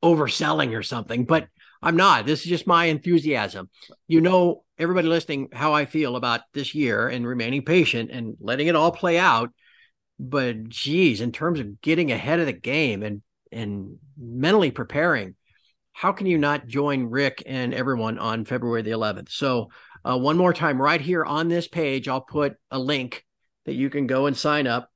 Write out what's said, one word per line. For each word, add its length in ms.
overselling 720
or 80
something, 440
but 200
I'm 140
not. 280
This 160
is 60
just 200
my 200
enthusiasm. 800
You 160
know, 420
everybody 300
listening, 440
how 220
I 100
feel 320
about 240
this 200
year 340
and 180
remaining 380
patient 460
and 300
letting 280
it 80
all 160
play 260
out. 320
But 520
geez, 500
in 120
terms 280
of 220
getting 300
ahead 280
of 60
the 60
game 500
and, 200
and 460
mentally 520
preparing, 640
how 200
can 140
you 120
not 280
join 380
Rick 400
and 300
everyone 440
on 280
February 360
the 100
eleventh? 380
So, 380
uh, 140
one 180
more 160
time, 300
right 180
here 240
on 240
this 180
page, 420
I'll 120
put 360
a 80
link 460
that 80
you 160
can 180
go 200
and 100
sign 300
up. 280